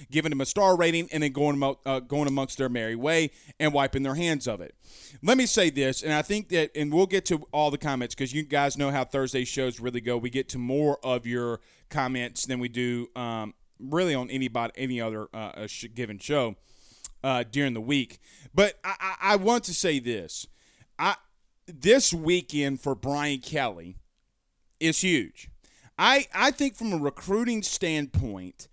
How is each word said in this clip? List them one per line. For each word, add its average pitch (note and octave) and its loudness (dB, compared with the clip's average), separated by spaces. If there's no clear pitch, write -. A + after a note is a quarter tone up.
giving D#3 0
him C#3 0
a C3+ -2
star F#3+ 6
rating, E3 2
and D#3 -2
then D3 2
going C#3+ 2
amo-, C#3 0
uh, C3+ 0
going C#3+ 0
amongst C3+ -2
their C3+ 0
merry A2+ -2
way D3+ 2
and D3+ 2
wiping C#3 2
their C3+ -2
hands D#3+ 0
of G#2+ -4
it. E2 -14
Let B3 6
me B3+ 4
say F#3+ 4
this, C3 0
and D#3 -2
I D3+ 2
think G#3 -4
that, E3 0
and D3 -2
we'll F3 6
get F#3 0
to D#3 -2
all D3+ 2
the C#3+ -2
comments C3 -4
'cause C3 -4
you D3+ -2
guys C#3+ 0
know C#3 0
how C#3 0
Thursday C3 -2
shows B2+ -4
really B2 -6
go. A#2+ -2
We A#2 -4
get C3+ -2
to - -8
more C#3 2
of B2 -2
your A#2+ -4
comments B2+ -4
than B2+ -2
we B2 -4
do, A#2+ -4
um, A2+ -6
really D#3+ 0
on B2+ -4
anybody, A#2+ -2
any B2+ -4
other, A2 -4
uh, G#2+ -10
a G#2+ -10
sh-, - -12
given A2 -8
show, B2+ -2
uh, B2+ 0
during B2 -2
the A2 -6
week. C3 0
But G3 4
I, F#3+ -4
I, F#3+ 0
I - 8
want A3+ 2
to F3 -6
say D#3 0
this. A2+ -6
I, F3+ 0
this E3+ 4
weekend D3+ 0
for C3+ -2
Brian C#3+ -2
Kelly G#2 -6
is D#3+ 2
huge. D#3+ 0
I, B3+ 4
I A#3 2
think C#4 0
from A3+ -4
a F3 0
recruiting G#3 -2
standpoint, C3 -4